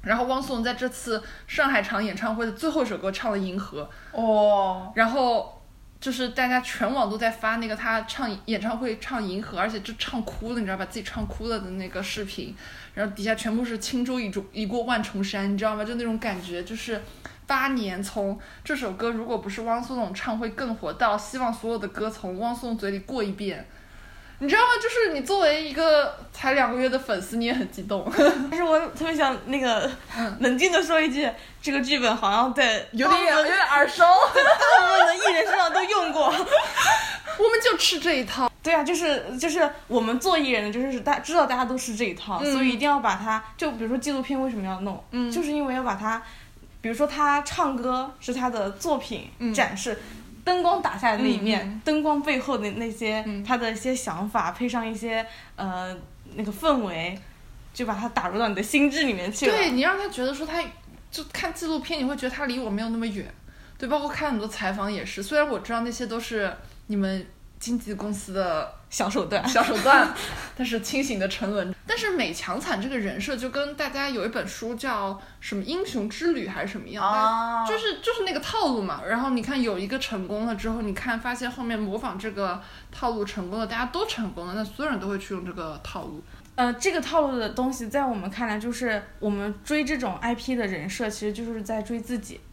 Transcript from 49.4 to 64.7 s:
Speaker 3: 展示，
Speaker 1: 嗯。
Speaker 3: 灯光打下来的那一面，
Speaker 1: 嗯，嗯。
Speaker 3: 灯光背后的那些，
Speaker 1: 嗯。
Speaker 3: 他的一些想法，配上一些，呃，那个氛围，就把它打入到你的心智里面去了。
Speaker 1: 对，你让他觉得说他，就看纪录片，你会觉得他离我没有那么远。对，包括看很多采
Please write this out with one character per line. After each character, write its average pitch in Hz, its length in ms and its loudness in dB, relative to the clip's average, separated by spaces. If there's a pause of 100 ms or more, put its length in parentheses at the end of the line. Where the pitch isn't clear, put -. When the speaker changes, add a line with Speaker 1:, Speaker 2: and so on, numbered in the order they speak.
Speaker 3:
展 226 220 2
示， 226 160 -4
Speaker 1:
嗯。 - 240 -10 (260)
Speaker 3:
灯 359 200 2
光 349 180 6
打 - 160 -2
下 247 120 2
来 214 100 4
的 254 40 2
那 262 60 4
一 240 80 4
面， 202 240 2
Speaker 1:
嗯， 190 80 -6
嗯。 220 160 -8
Speaker 3:
灯 302 180 4
光 294 200 4
背 285 160 0
后 254 180 0
的 208 160 -2
那 233 180 -4
些， 214 360 -2
Speaker 1:
嗯。 202 180 -6
Speaker 3:
他 240 140 2
的 233 120 -2
一 226 60 -6
些 254 180 -2
想 202 340 -4
法， 170 220 0
配 240 180 -4
上 226 180 -2
一 220 80 -4
些， 226 300 -2 (320)
呃， 185 380 -6 (400)
那 220 80 -6
个 208 80 -4
氛 277 280 2
围， 180 380 -4 (580)
就 247 100 -4
把 214 100 -2
它 214 140 -4
打 208 200 -2
入 190 100 -2
到 233 100 2
你 202 60 0
的 190 80 -2
心 285 280 4
智 302 140 0
里 254 80 2
面 185 180 -2
去 262 160 0
了。 427 100 6
Speaker 1:
对， 370 140 4
你 254 120 2
让 370 160 4
他 403 100 -4
觉 247 160 -4
得 269 100 -2
说 294 120 -6
他， 330 160 -2 (480)
就 320 200 -10
看 349 220 -4
纪 339 140 -6
录 311 120 0
片， 311 220 -4
你 262 40 0
会 277 120 0
觉 254 120 -4
得 254 60 -4
他 285 120 -2
离 247 120 -2
我 226 120 -4
没 202 100 -2
有 226 80 -2
那 226 80 -2
么 226 100 -2
远。 202 260 -6 (440)
对， 262 120 -6
包 294 100 2
括 285 100 -2
看 294 220 -2
很 233 80 0
多 214 100 -4
采 196 240 -4